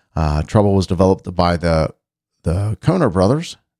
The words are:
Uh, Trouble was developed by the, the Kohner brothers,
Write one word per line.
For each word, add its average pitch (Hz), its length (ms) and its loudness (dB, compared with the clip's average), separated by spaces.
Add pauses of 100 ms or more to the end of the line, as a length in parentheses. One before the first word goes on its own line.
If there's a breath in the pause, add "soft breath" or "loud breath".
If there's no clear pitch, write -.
(140 soft breath)
Uh, 76 280 0
Trouble 101 340 2
was 95 100 2
developed 92 480 0
by 87 220 0
the, 82 400 -2 (480)
the 98 380 -4
Kohner 165 300 0
brothers, 101 440 0 (240)